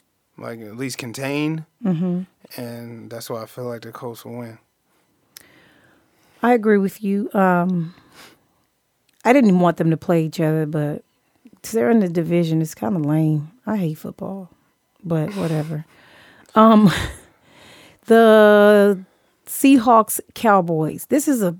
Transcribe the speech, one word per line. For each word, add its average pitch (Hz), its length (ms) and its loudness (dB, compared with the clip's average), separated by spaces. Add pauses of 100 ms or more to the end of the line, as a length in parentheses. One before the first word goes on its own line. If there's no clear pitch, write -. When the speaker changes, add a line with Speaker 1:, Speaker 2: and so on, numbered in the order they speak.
(380)
Speaker 1:
like, 117 240 -14
at 107 160 -18
least 127 200 -10
contain. 143 680 -6 (180)
Speaker 2:
Mm-hmm. 180 380 -2 (340)
Speaker 1:
And 117 540 -16
that's 117 220 -14
why 113 100 -10
I 110 60 -14
feel - 160 -16
like 120 180 -12
the 117 100 -18
Colts 120 320 -16
will 117 140 -16
win. 113 220 -16 (1800)
Speaker 2:
I 240 100 2
agree 214 240 2
with 196 260 -4
you. 202 300 -4
Um, 180 640 0 (1300)
I 233 80 4
didn't 262 160 4
even 180 100 4
want 170 180 2
them 165 120 0
to 160 80 0
play 165 260 -2
each 156 160 -8
other, 156 280 -2
but 151 360 -6 (680)
they're 226 180 0
in 226 120 4
the 180 80 0
division. 165 520 -2
It's 156 140 -8
kinda 214 240 -6
lame. 156 500 -2 (160)
I 214 120 -4
hate 160 200 -4
football, 190 540 -14 (520)
but 170 320 -4
whatever. 160 480 -6 (720)
Um, 214 380 6 (580)
<laughs> - 560 -20
the 208 960 6 (420)
Seahawks, 240 720 2 (140)
Cowboys. 170 760 0
This 294 200 0
is 254 140 0
a 175 180 -2